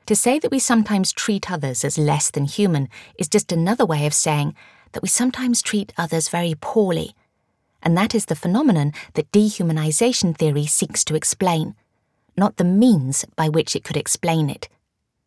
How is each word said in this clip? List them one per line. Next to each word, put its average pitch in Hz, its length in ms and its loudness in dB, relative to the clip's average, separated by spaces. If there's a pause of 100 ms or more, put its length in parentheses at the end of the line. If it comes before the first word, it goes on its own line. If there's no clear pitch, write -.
To 214 80 2
say 254 240 2
that - 100 -2
we 269 80 0
sometimes 214 560 2
treat - 380 -2
others 143 340 -4
as 143 140 -2
less 151 320 0
than 143 140 -2
human 156 440 0 (300)
is 180 100 -4
just - 220 0
another 185 340 2
way 151 220 0
of 151 80 -2
saying 147 400 0 (380)
that - 100 -10
we 196 60 -2
sometimes 247 520 0
treat - 360 -4
others 165 320 -2
very 175 300 -2
poorly, 185 560 -4 (680)
and 165 120 2
that 208 200 0
is 208 100 -2
the 165 100 -4
phenomenon 175 560 0 (220)
that - 180 -4
dehumanization 175 1040 0
theory 147 300 0
seeks - 400 -2
to 151 100 -4
explain, 165 600 -2 (600)
not 202 220 0
the 180 60 2
means 180 600 4 (120)
by 156 120 0
which 156 280 0
it - 80 -6
could 147 140 -6
explain 160 520 0
it. - 180 -10 (600)